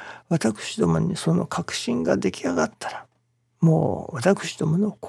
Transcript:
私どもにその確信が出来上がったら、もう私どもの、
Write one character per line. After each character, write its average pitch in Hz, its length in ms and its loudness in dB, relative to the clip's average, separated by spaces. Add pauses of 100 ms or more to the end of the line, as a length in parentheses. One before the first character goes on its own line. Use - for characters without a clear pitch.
(300)
私 - 500 -2
ど - 80 4
も 165 120 4
に 165 160 0
そ 165 180 0
の 175 120 2
確 - 300 -6
信 240 280 -2
が - 140 4
出 - 140 2
来 - 120 -12
上 87 120 -2
が - 80 2
っ - 140 -2
た - 120 -8
ら、 - 160 -12 (540)
も 160 520 2
う - 40 -8
私 165 420 0
ど 156 80 -2
も 160 120 2
の、 208 200 0 (120)